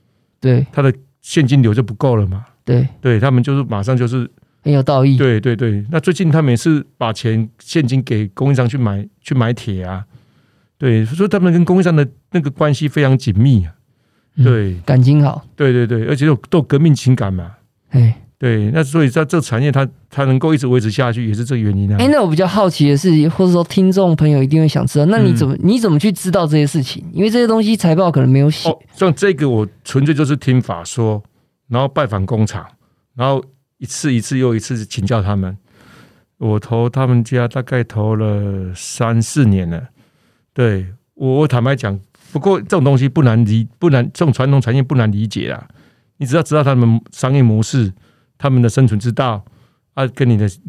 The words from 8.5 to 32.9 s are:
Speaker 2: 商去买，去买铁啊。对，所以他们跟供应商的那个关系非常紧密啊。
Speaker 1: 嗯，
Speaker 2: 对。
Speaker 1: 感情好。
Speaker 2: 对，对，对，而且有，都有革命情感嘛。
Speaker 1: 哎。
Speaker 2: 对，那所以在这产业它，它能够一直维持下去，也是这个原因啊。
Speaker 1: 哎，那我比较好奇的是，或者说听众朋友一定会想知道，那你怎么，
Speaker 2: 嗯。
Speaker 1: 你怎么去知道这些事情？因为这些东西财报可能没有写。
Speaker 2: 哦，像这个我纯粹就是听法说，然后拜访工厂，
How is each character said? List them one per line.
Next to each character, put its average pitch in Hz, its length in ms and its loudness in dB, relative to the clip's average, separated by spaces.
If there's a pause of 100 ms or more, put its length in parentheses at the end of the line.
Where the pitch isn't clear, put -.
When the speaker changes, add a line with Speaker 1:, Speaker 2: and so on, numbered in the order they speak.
Speaker 2:
商 123 140 0
去 113 80 -4
买， 104 300 -2 (140)
去 - 140 -6
买 120 180 0
铁 98 300 -8
啊。 92 220 -10 (720)
对， 110 280 0
所 156 200 -2
以 208 40 0
他 208 100 0
们 180 140 2
跟 175 120 4
供 180 120 2
应 190 60 4
商 170 120 2
的 147 120 2 (260)
那 180 80 0
个 143 100 -4
关 147 220 0
系 147 160 -2
非 151 140 0
常 131 140 4
紧 98 220 -2
密 117 260 4
啊。 80 80 -10 (640)
Speaker 1:
嗯， 131 80 4
Speaker 2:
对。 107 300 2 (120)
Speaker 1:
感 131 140 4
情 143 220 4
好。 - 320 -2
Speaker 2:
对， 139 180 0
对， 123 140 2
对， 113 200 -2
而 147 100 -2
且 135 100 0
有， 156 80 4 (160)
都 180 80 2
有 147 60 2
革 143 140 0
命 156 160 4
情 127 200 2
感 104 180 -2
嘛。 87 200 -8 (380)
Speaker 1:
哎。 117 300 2 (160)
Speaker 2:
对， 110 360 0
那 160 100 0
所 151 200 0
以 139 60 2
在 156 160 0
这 165 160 -2
产 120 220 -4
业 143 100 0
它， 135 160 0 (220)
它 139 140 -4
能 131 140 2
够 160 140 0
一 151 60 2
直 123 80 -4
维 123 120 2
持 110 120 -2
下 123 200 -2
去， 117 180 -6
也 104 40 -2
是 110 120 -4
这 131 100 -4
个 120 40 -2
原 104 160 -2
因 98 160 -2
啊。 104 80 0
Speaker 1:
哎， 247 120 2
那 294 100 2
我 196 80 0
比 156 80 0
较 185 100 2
好 190 220 0
奇 143 220 2
的 143 60 2
是， 156 340 2
或 185 160 0
者 180 60 4
说 175 120 2
听 190 260 2
众 185 260 2
朋 151 120 2
友 143 140 2
一 135 40 2
定 156 140 2
会 156 80 4
想 143 180 0
知 147 120 -2
道， 147 80 2
那 214 120 2
你 127 160 4
怎 117 140 0
么， 135 60 -2
Speaker 2:
嗯。 - 80 -8
Speaker 1:
你 208 160 2
怎 226 120 0
么 147 80 2
去 208 140 2
知 185 180 -6
道 170 160 0
这 151 100 0
些 147 100 4
事 143 160 -2
情？ - 300 -10
因 170 100 -2
为 214 80 0
这 226 80 0
些 240 80 2
东 226 160 0
西 214 140 0
财 165 180 0
报 180 160 2
可 143 100 0
能 127 80 2
没 135 120 4
有 147 100 4
写。 - 180 -4
Speaker 2:
哦， 156 100 -4 (160)
像 185 200 0
这 196 200 0
个 143 140 -2
我 110 180 0 (180)
纯 135 200 0
粹 160 80 2
就 151 120 0
是 139 120 0
听 127 240 0
法 85 240 -8
说， 107 380 -4 (460)
然 120 120 -2
后 135 80 -2
拜 147 180 -2
访 98 200 -4
工 110 200 0
厂， 85 200 -12 (480)